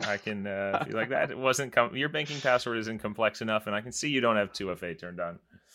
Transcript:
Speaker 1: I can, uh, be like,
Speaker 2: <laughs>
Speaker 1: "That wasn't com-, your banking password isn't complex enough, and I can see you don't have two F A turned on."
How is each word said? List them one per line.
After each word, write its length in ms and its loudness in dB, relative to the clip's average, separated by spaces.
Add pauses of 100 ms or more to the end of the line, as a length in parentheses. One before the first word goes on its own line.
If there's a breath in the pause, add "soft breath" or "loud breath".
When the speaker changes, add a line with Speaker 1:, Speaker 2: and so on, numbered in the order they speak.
Speaker 1:
I 160 -2
can, 300 -4
uh, 360 0
be 100 -8
like, 160 0
Speaker 2:
<laughs> 0 -
Speaker 1:
"That 280 0
wasn't 360 0
com-, 220 4
your 140 0
banking 320 -4
password 380 2
isn't 200 -4
complex 440 0
enough, 240 0
and 80 0
I 60 0
can 100 -10
see 180 -4
you 100 2
don't 160 6
have 160 2
two 200 -4
F 100 -6
A 140 -4
turned 260 -10
on." 160 -4 (380 soft breath)